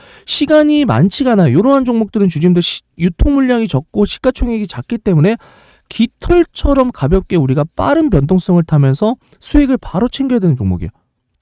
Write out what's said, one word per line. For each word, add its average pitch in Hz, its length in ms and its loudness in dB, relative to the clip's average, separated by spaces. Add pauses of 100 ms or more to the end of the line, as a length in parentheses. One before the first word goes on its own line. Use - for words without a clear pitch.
(260)
시간이 302 600 2
많지가 202 480 0
않아요. 160 260 2
이러한 269 260 2
종목들은 220 440 -2
주주님들 175 320 2
시-, - 200 -6 (160)
유통 190 380 0
물량이 247 320 0
적고 208 380 -2
시가총액이 240 600 -4
작기 - 300 -8
때문에 190 380 2 (540)
깃털처럼 277 1040 0
가볍게 185 440 -2
우리가 143 300 0 (100)
빠른 294 340 0
변동성을 175 540 0
타면서 147 520 0 (240)
수익을 269 380 0
바로 - 300 -4
챙겨야 254 320 -2
되는 175 160 0
종목이에요. 92 340 -4 (520)